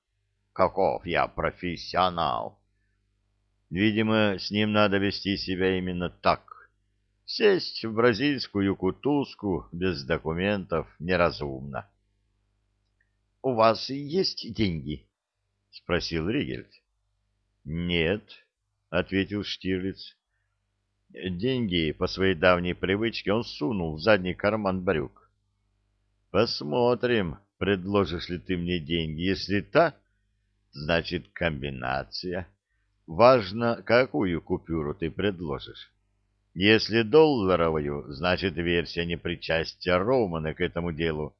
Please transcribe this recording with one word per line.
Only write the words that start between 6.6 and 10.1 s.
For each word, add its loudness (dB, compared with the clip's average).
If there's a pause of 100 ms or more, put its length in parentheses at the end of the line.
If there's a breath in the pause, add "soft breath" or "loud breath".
Сесть 0
в -6
бразильскую 2
кутузку -2
без -4
документов -2 (120)